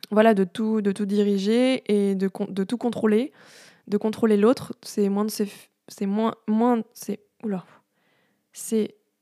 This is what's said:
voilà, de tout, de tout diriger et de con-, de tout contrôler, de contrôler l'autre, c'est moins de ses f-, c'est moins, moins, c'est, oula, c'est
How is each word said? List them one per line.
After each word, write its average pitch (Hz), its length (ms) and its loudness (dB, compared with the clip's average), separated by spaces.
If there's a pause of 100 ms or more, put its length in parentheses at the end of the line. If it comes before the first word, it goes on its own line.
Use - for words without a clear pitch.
(120)
voilà, 220 240 6
de 190 100 2
tout, 220 380 -2
de 196 100 0
tout 202 140 -4
diriger 208 840 2
et 202 240 2
de 190 140 0
con-, 196 180 -6
de 196 160 -4
tout 190 140 -4
contrôler, 226 560 0 (560)
de 202 80 -2
contrôler 214 400 0
l'autre, 214 460 2
c'est 202 260 -2
moins 202 160 0
de 220 60 -4
ses 214 160 -4
f-, - 220 -18 (240)
c'est - 140 -8
moins, 214 280 -2 (120)
moins, 226 360 2 (120)
c'est, - 240 -10 (240)
oula, 196 220 -6 (880)
c'est - 420 -4 (280)